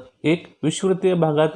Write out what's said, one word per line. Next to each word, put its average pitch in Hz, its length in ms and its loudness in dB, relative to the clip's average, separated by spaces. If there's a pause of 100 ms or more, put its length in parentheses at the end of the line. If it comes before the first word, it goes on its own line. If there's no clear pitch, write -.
(240)
एक, 160 220 0 (160)
विषुववृत्तीय 185 520 0
भागात 156 420 2